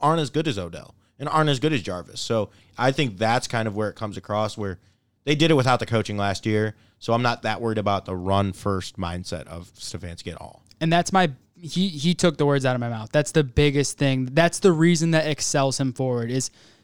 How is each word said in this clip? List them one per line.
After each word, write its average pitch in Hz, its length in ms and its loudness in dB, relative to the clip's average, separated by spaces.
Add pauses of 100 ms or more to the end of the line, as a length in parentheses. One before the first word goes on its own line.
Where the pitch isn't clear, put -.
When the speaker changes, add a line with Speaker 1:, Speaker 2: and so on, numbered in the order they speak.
Speaker 1:
aren't 160 180 2
as 143 80 -2
good 156 200 -2
as 104 100 -4
Odell 85 360 -10 (240)
and 143 100 -8
aren't 156 200 2
as 135 120 0
good 156 120 2
as 127 100 0
Jarvis. - 380 -8
So 110 300 -2 (260)
I 123 160 2
think 127 240 -2
that's 110 320 0
kind 113 200 -2
of 98 80 -4
where 107 120 -2
it - 80 -8
comes 104 200 -10
across, 104 420 -4
where 95 200 -6 (460)
they 147 100 0
did 156 160 4
it 160 40 4
without 127 260 4
the 117 60 -6
coaching 107 300 -2
last 101 300 -2
year. 107 280 0 (240)
So - 140 -4
I'm 117 100 2
not 117 200 0
that 107 180 -2
worried 113 180 -2
about 101 260 0
the 95 120 -6
run-first 95 800 -2
mindset 87 480 -8
of 85 280 -16
Stefanski - 580 -12
at - 80 -16
all. - 220 -20 (180)
Speaker 2:
And 165 120 0
that's 170 200 2
my, 185 180 4 (240)
he, 175 340 -2
he 160 260 0
took 165 240 2
the 147 80 2
words 139 200 2
out 127 80 2
of 120 60 -2
my 120 80 -4
mouth. 113 240 -8
That's 151 200 2
the 156 120 4
biggest 143 540 0
thing. 131 340 2
That's 165 260 4
the 190 140 6
reason 165 400 4
that 160 140 2
excels 139 520 0
him 135 140 0
forward 120 380 -2
is 131 200 -2 (340)